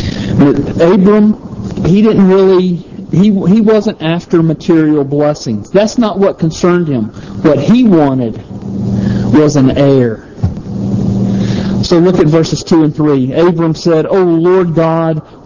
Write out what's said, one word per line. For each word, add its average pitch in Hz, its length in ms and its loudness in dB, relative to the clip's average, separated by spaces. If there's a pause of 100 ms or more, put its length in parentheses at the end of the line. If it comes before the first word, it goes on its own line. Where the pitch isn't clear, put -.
(380)
But - 440 0
Abram, 208 520 4 (500)
he 196 180 2
didn't 202 280 4
really, 185 460 2 (360)
he, 196 200 2 (160)
he 202 120 4
wasn't 214 420 0
after 165 400 0
material 156 600 0
blessings. 143 680 -4
That's 214 280 0
not 208 200 -2
what 190 220 0
concerned 175 480 0
him. 120 220 -4 (340)
What 143 160 2
he 226 240 2
wanted 139 540 0 (960)
was 147 240 4
an 131 200 2
heir. 131 480 2 (1600)
So 175 140 0
look 180 220 2
at 170 80 4
verses 160 360 0
two 160 200 2
and 147 120 0
three. 139 380 0
Abram 165 400 0
said, 160 320 0
"O 190 160 0
Lord 175 540 2
God, 165 440 0 (260)